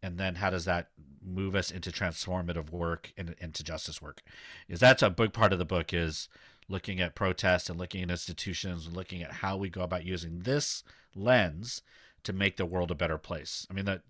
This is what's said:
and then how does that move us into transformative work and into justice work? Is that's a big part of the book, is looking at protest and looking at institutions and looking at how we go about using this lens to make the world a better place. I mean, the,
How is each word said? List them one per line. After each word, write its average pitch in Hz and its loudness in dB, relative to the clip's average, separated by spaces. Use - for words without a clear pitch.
and 90 -6
then 95 -2
how 95 2
does 90 -2
that 87 0
move 95 -2
us 92 2
into 90 -6
transformative 87 -2
work 82 -4
and 85 -8
into 80 -8
justice 80 -8
work? 73 -14
Is 87 0
that's 127 10
a 113 8
big 107 2
part 107 6
of 90 2
the 87 2
book, 85 0
is 82 -2
looking 95 -4
at 87 0
protest 92 2
and 85 -6
looking 92 -4
at 87 -2
institutions 87 -4
and 85 -8
looking 90 -8
at 80 -10
how 98 -4
we 98 -4
go 92 -6
about 90 -4
using 85 -4
this 131 0
lens 101 2
to - -6
make 98 2
the 95 0
world 87 0
a 85 0
better 78 0
place. - -8
I - -10
mean, 98 -2
the, 95 -2